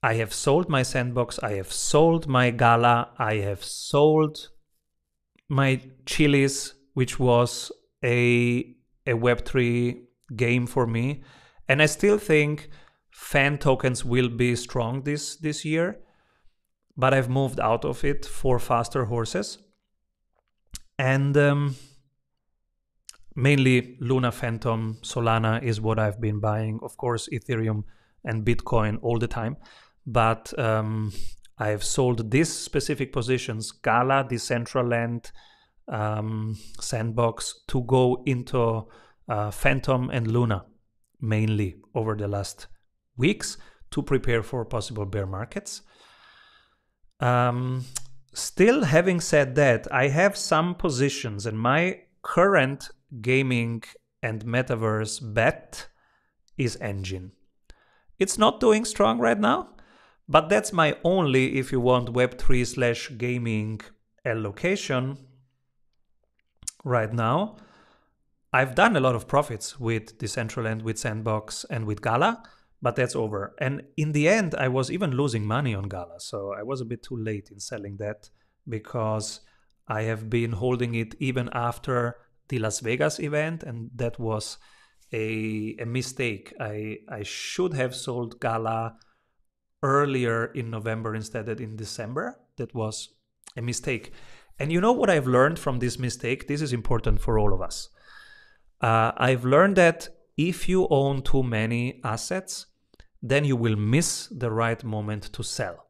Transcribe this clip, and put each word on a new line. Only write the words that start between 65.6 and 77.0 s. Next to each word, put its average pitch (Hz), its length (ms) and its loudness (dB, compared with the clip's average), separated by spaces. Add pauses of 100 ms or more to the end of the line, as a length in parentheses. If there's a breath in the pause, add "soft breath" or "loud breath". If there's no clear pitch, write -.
right 117 280 0
now. 120 440 0 (1000 soft breath)
I've 131 220 2
done 202 200 6
a 147 40 4
lot 131 160 2
of 110 120 -6
profits 139 520 -2
with 113 400 -4
Decentraland, 113 640 -4
with 113 160 -4
Sandbox, 110 720 -4
and 110 180 -4
with 104 140 -4
Gala, 156 420 0 (380 soft breath)
but 120 160 0
that's 123 180 0
over. 104 440 -4
And 139 240 -4 (120)
in 156 160 -2
the 147 160 2
end, 190 260 2
I 131 140 -2
was 127 240 -2
even 180 200 -2
losing 123 340 0
money 120 280 -2
on 98 140 -6
Gala, 92 320 -12
so 101 340 -8
I 98 80 -10
was 127 200 -6
a 123 40 -8
bit 113 180 -10